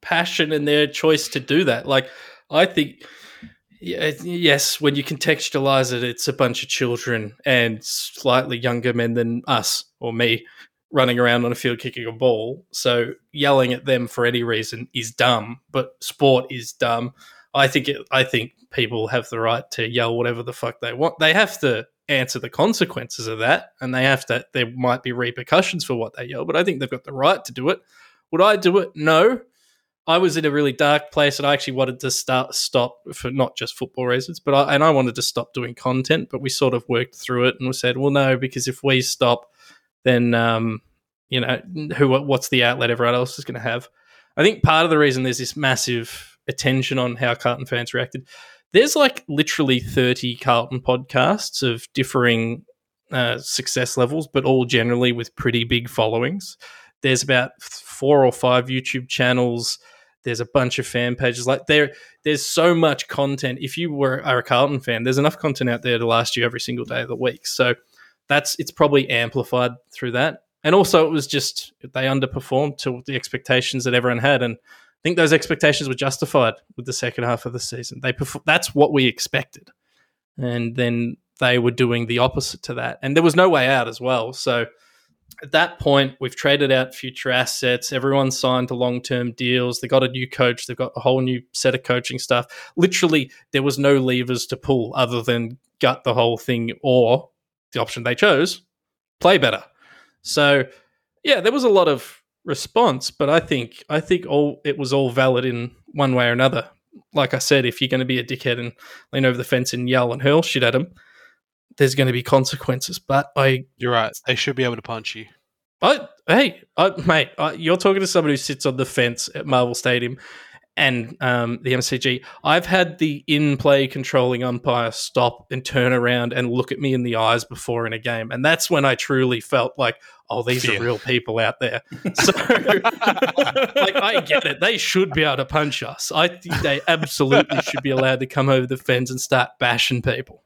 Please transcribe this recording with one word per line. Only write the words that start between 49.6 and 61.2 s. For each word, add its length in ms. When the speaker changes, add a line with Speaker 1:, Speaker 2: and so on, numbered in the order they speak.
Speaker 1:
thirty 540
Carlton 460
podcasts 800
of 320
differing, 720
uh, 260
success 600
levels, 300
but 180
all 200
generally 460
with 240
pretty 280
big 260
followings. 680
There's 220
about 280
four 640
or 60
five 360
YouTube 420
channels. 680
There's 160
a 60
bunch 320
of 80
fan 300
pages. 320